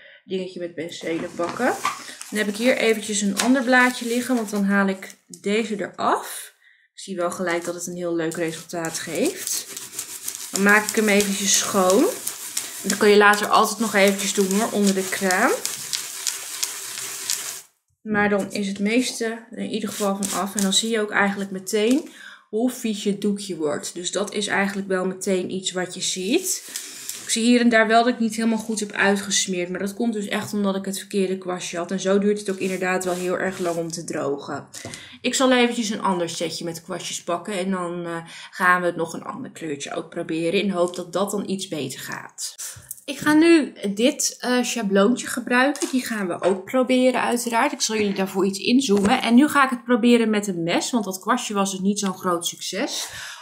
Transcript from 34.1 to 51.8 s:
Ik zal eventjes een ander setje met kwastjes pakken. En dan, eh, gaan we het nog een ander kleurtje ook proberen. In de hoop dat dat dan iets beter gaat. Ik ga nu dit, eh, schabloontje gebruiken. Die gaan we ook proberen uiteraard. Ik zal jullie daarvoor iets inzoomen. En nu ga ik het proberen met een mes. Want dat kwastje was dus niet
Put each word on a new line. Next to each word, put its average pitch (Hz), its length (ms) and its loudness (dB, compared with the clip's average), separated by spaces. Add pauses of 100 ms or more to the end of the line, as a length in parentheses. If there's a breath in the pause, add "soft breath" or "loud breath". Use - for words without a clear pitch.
Ik 254 120 -2
zal 262 180 4
eventjes 240 380 4
een 214 120 -4
ander 175 280 0
setje 165 360 -6
met 165 180 -8
kwastjes - 400 -8
pakken. 180 340 -4
En 190 140 -2
dan, 175 340 -4
eh, 170 120 -6 (340 loud breath)
gaan 180 300 4
we 175 60 2
het 170 80 2
nog 165 180 -4
een - 100 -10
ander - 280 -10
kleurtje 147 440 -8
ook 160 140 -6
proberen. 165 520 0
In 208 60 0
de 185 60 0
hoop 175 220 2
dat 170 180 -8
dat 202 180 0
dan 202 180 -4
iets 190 180 -4
beter 143 320 -6
gaat. - 560 -10 (500 loud breath)
Ik 285 120 -6
ga 302 160 2
nu 320 400 8 (200)
dit, 240 460 2
eh, 247 240 2
schabloontje 208 640 2
gebruiken. 262 640 2
Die 254 140 0
gaan 208 220 -4
we 170 140 -4
ook 190 240 2
proberen 254 560 4
uiteraard. 233 500 2
Ik 262 100 -8
zal 220 140 0
jullie 208 180 2
daarvoor 190 320 0
iets 196 140 -2
inzoomen. 240 640 4
En 233 140 4
nu 294 120 10
ga 285 160 4
ik 254 60 4
het 240 140 -4
proberen 240 460 4
met 202 180 0
een 170 160 -2
mes. 208 280 0
Want 226 140 0
dat 190 140 -6
kwastje 233 340 -2
was 196 180 2
dus 185 80 -6
niet 202 200 0